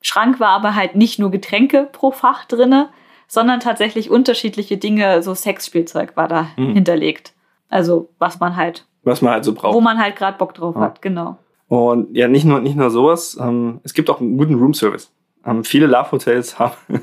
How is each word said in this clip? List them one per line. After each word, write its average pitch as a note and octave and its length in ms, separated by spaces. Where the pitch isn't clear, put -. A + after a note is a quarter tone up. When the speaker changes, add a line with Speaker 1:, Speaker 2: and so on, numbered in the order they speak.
Speaker 1:
Schrank A#3+ 400
war G#3 100
aber G#3 240
halt F#3 220
nicht A3+ 220
nur G3+ 120
Getränke C4 640
pro C4+ 200
Fach - 340
drinne, C4 420
sondern A#3 340
tatsächlich A3 500
unterschiedliche G#3 680
Dinge, G3 460
so F#3 120
Sexspielzeug - 800
war D#3+ 120
da E3 280
Speaker 2:
Hm. C3+ 180
Speaker 1:
hinterlegt. E3+ 580
Also E3+ 500
was F3 220
man F3 160
halt, E3+ 300
Speaker 2:
Was B2 200
man A#2+ 100
halt A2+ 120
so A2 100
braucht. - 200
Speaker 1:
wo A#3+ 60
man A3+ 180
halt G3+ 180
grad G3 220
Bock F#3 160
drauf E3+ 220
Speaker 2:
Ja. G#3+ 60
Speaker 1:
hat, G3 200
genau. F3 360
Speaker 2:
Und A#2+ 480
ja, A#2+ 120
nicht C#3+ 160
nur, C#3 160
nicht C#3 160
nur C3 140
sowas, D3+ 500
ähm, A#2+ 440
es - 100
gibt D#3+ 160
auch - 100
einen B2+ 180
guten D3+ 180
Roomservice. A#2 540
Ähm, A2+ 180
viele D3 220
Love-Hotels B2 720
<laughs> - 20
haben A#2+ 160